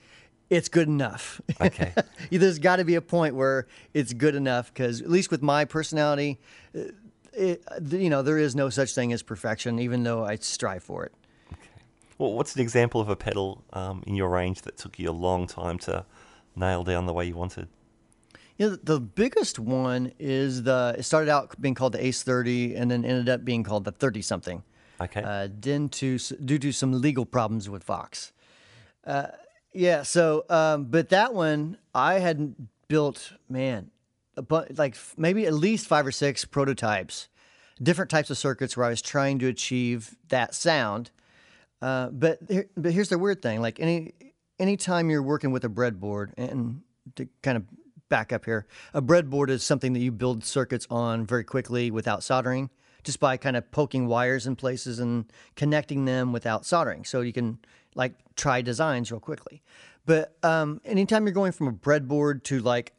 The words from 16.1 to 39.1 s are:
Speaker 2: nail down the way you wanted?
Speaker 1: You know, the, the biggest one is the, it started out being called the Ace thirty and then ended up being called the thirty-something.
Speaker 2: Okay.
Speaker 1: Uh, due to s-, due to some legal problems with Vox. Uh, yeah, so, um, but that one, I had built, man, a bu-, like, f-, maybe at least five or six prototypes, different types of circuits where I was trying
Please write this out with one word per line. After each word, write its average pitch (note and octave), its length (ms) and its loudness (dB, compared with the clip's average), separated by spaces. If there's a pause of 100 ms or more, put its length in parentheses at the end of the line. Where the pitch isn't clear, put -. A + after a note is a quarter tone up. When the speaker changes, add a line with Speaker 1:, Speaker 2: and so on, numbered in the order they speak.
Speaker 2:
nail F#2 280 0
down F2+ 220 0
the F2 60 -2
way F2 140 -2
you F2 100 -6
wanted? F2+ 320 -8 (920)
Speaker 1:
You G#3 120 2
know, F#3 60 -4
the, - 180 0
the D3 60 2
biggest G#3 580 0
one B2+ 600 0
is C3+ 440 -2
the, B2 340 2
it A#2+ 60 -6
started D#3 280 2
out C#3+ 300 0
being C3 140 0
called B2+ 180 0
the - 100 -4
Ace B2+ 200 0
thirty B2 520 0
and A#2+ 160 0
then A#2+ 140 0
ended B2 240 0
up B2 160 0
being A#2 180 0
called G#2+ 220 -2
the G2+ 80 -6
thirty-something. F#2+ 720 -2 (360)
Speaker 2:
Okay. F2+ 240 -6
Speaker 1:
Uh, G2+ 260 -6
due C#3 400 -2
to C3+ 260 -2
s-, B2 180 -6 (100)
due C#3+ 180 2
to C#3+ 120 -2
some B2+ 300 0
legal B2+ 240 2
problems A2 420 -2
with G2+ 160 -12
Vox. - 480 -8 (720)
Uh, C#3 200 -4 (480)
yeah, F3 300 4
so, D#3+ 440 4
um, D#3 380 4
but D3+ 240 2
that A3 240 4
one, D#3 420 0 (180)
I C#3 200 4
had D#3+ 400 0 (340)
built, D3 460 0 (120)
man, C3 440 -4 (480)
a - 20 -8
bu-, D#3 240 0 (100)
like, C#3 200 0
f-, - 240 -18
maybe F#3 260 2
at E3 80 2
least F#3 340 2
five D3+ 200 4
or C3+ 60 -4
six C#3+ 340 -2
prototypes, A#2 800 -2 (540)
different E3+ 280 2
types D#3 200 2
of C#3 80 -6
circuits C3+ 360 -2
where B2 120 2
I - 20 2
was A#2 140 -2
trying C#3 380 0